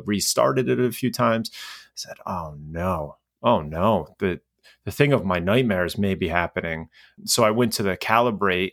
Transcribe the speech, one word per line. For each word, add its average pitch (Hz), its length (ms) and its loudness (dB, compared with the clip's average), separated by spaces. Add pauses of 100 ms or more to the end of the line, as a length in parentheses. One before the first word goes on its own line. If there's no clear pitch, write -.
restarted 123 640 2
it 123 100 2
a 123 120 0
few 123 200 -2
times. 113 400 0
I - 440 -18
said, - 280 -12
"Oh 82 340 -8
no, 80 600 -4 (240)
oh 117 180 2
no. 82 580 -2
The, 90 220 -2 (460)
the 104 40 -6
thing 143 220 2
of 98 140 2
my 90 140 0
nightmares 95 580 2
may 98 160 0
be 85 140 -2
happening." 82 600 -2 (380)
So 117 180 2
I 107 60 6
went 113 240 2
to 113 80 -2
the 95 160 0
Calibrate 98 760 2